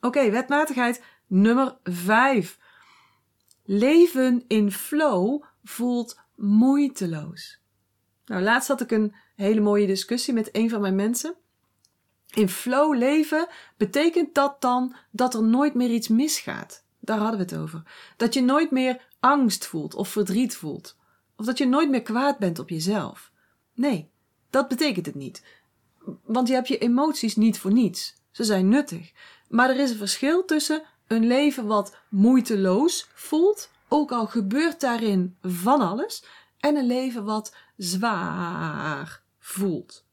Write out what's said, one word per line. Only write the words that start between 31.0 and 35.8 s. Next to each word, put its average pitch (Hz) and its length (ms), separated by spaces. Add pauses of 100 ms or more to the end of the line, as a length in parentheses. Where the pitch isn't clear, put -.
een 226 200
leven 262 380
wat 208 320 (120)
moeiteloos 220 1040
voelt, - 580 (160)
ook 294 240
al 233 160
gebeurt 262 520
daarin 214 640
van 185 400